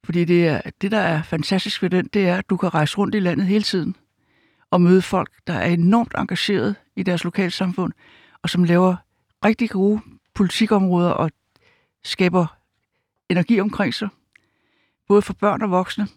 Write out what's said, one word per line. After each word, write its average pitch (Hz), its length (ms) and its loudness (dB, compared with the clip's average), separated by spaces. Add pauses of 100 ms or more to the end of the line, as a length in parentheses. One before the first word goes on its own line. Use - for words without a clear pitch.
Fordi 175 220 -2
det 175 220 4
er, 139 140 0 (200)
det, 196 100 -2
der 220 80 0
er 170 220 -2
fantastisk 180 600 -4
ved 185 80 -2
den, 180 180 0
det 196 200 0
er, 180 100 0
at 196 120 -8
du 185 80 0
kan 175 160 -2
rejse 151 240 0
rundt 202 180 -2
i 208 40 0
landet 180 280 0
hele 208 160 2
tiden 180 320 -4 (720)
og 180 120 2
møde 180 200 6
folk, 180 300 -4 (160)
der 180 60 -6
er 92 140 -2
enormt 180 500 2
engageret 196 580 -2 (200)
i 190 80 -6
deres 180 200 -2
lokalsamfund, 180 720 -4 (480)
og 170 80 -6
som 180 140 2
laver 180 320 4 (500)
rigtig 220 240 0
gode 202 320 0 (320)
politikområder 190 760 2
og 160 200 -2 (720)
skaber 180 540 0 (720)
energi 180 300 2
omkring 196 340 -2
sig, 208 160 -6 (1000)
både 202 140 4
for - 120 -8
børn - 280 -2
og 208 100 -4
voksne. 185 460 -2